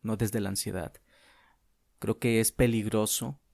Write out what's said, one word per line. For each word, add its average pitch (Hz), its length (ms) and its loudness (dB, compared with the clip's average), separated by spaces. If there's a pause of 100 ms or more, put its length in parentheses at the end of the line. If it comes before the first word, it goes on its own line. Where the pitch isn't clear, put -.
no 110 140 -4
desde 110 240 -2
la 98 100 -4
ansiedad. 95 420 -6 (1040)
Creo 113 220 -4
que 117 180 2
es 110 140 2
peligroso 113 880 0 (140)